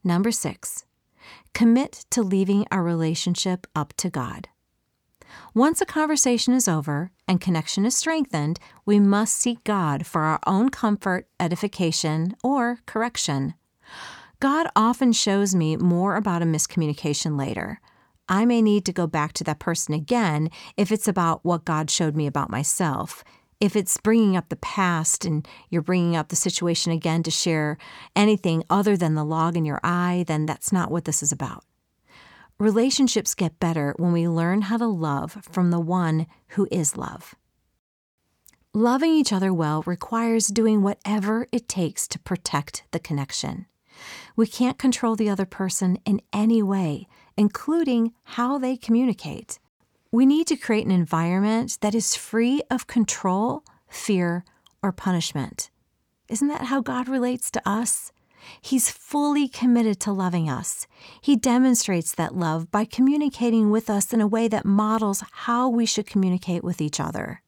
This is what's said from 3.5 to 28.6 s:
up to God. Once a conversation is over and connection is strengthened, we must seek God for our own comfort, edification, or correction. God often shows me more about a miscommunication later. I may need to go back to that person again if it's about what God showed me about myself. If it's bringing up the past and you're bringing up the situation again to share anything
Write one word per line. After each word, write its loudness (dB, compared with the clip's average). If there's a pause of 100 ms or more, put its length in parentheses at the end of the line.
up -4
to -4
God. -8 (1040)
Once 2
a 0
conversation 2
is 2
over -2 (160)
and 2
connection 0
is 0
strengthened, -2 (260)
we 6
must 4
seek -2
God 0
for -2
our 2
own 4
comfort, -2 (140)
edification, -2
or 0
correction. -4 (840)
God 2
often 4
shows 2
me 2
more 2
about 0
a 0
miscommunication -2
later. -6 (480)
I 2
may 4
need 4
to -2
go 0
back -2
to -8
that -4
person -4
again 0 (260)
if 0
it's 0
about 0
what 0
God -2
showed 0
me 0
about -2
myself. -4 (340)
If 2
it's 0
bringing 4
up -4
the -6
past -2
and -2 (200)
you're 0
bringing 2
up -2
the -4
situation -2
again 0
to -2
share 0 (380)
anything 4